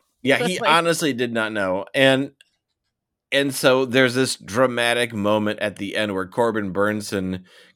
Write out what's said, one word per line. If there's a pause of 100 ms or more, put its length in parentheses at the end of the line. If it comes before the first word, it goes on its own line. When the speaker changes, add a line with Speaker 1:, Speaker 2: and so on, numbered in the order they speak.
(220)
Speaker 1:
Yeah,
he
Speaker 2:
<laughs>
Like
Speaker 1:
honestly
did
not
know. (100)
And, (1000)
and
so
there's
this
dramatic
moment
at
the
end
where
Corbin
Burnson (320)